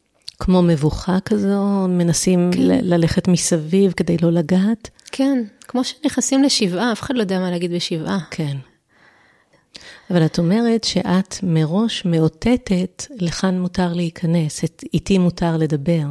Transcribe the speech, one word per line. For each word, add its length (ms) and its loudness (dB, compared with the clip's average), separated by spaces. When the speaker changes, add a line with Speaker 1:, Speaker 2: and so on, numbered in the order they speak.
Speaker 1:
כמו 220 4
מבוכה 640 2
כזו, 640 0
מנסים 640 2
Speaker 2:
כן. 80 0
Speaker 1:
ל-, 320 2
ללכת 340 0
מסביב 640 2
כדי 300 0
לא 100 2
לגעת? 580 0
Speaker 2:
כן, 320 0
כמו 160 -2
שנכנסים 600 0
לשבעה, 480 0
אף 100 -6
אחד 140 -6
לא 60 0
יודע 180 -2
מה 120 -2
להגיד 220 -4
בשבעה. 460 -4
Speaker 1:
כן. 260 -4
אבל 160 4
את 140 -2
אומרת 440 2
שאת 600 0
מראש 600 0
מאותתת, 1000 0
"לכאן 400 -2
מותר 340 -2
להיכנס, 720 -2
את-, 200 -6
איתי 240 0
מותר 400 0
לדבר, 540 0